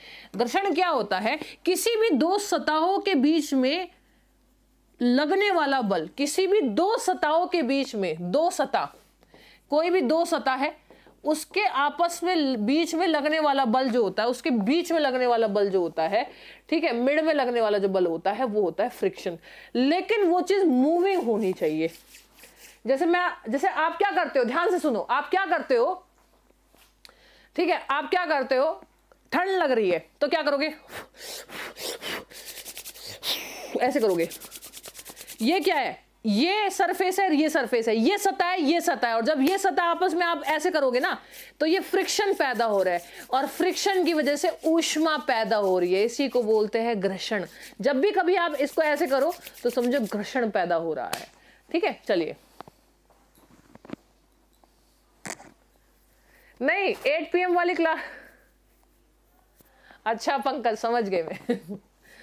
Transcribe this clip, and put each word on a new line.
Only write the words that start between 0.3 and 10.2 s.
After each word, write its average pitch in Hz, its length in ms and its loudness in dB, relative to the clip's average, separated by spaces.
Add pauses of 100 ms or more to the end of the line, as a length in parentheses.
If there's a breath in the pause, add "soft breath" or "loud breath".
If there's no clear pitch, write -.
घर्षण 330 380 0
क्या 349 140 0
होता 220 300 0
है, 220 200 -2 (260 loud breath)
किसी 427 320 0
भी 440 140 2
दो 330 280 2
सतहों 339 600 0
के 403 160 0
बीच 294 400 2
में 285 340 0 (1120 soft breath)
लगने 294 500 2
वाला 285 300 2
बल, 185 360 0
किसी 294 300 0
भी 403 140 4
दो 320 380 2
सतहों 330 480 0
के 349 160 0
बीच 269 320 -2
में, 175 360 -4
दो 311 200 2
सतह, 208 380 -2 (840 loud breath)
कोई 320 200 2
भी 370 100 2
दो 311 240 2